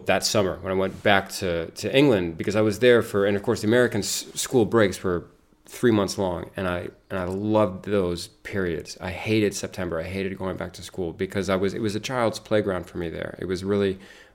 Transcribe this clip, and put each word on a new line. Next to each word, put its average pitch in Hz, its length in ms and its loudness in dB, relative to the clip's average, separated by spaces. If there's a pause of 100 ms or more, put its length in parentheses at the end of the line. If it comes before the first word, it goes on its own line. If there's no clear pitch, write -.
that 95 180 2
summer 92 380 0
when 95 100 -6
I 95 60 0
went 95 260 -2
back 98 280 4
to, 85 400 -4
to 107 260 -2
England, 95 420 4
because 104 160 -2
I 107 60 2
was 107 180 2
there 120 240 8
for, 98 240 0
and 101 100 2
of 98 60 -2
course 107 200 -2
the 107 40 0
American 117 320 4
s-, - 360 -4
school - 300 2
breaks 101 380 2
were 90 240 -2 (380)
three - 260 2
months 101 260 2
long, 90 400 -4
and 95 120 -4
I, 90 220 -4 (200)
and 98 80 -6
I 90 60 -4
loved 98 640 0
those 90 420 0
periods. - 720 -6
I 90 100 -6
hated 104 460 0
September. 90 420 -6
I 76 60 -4
hated 95 340 -6
going 92 180 -4
back 90 180 -8
to - 80 -16
school 85 300 -6
because 95 380 -4
I 95 60 2
was, 92 180 0
it - 60 -6
was 107 160 -2
a 107 40 -4
child's 120 380 -2
playground 101 460 0
for - 140 -10
me 85 100 -4
there. 82 320 -8
It - 60 -6
was 90 180 -4
really, 98 340 0 (360)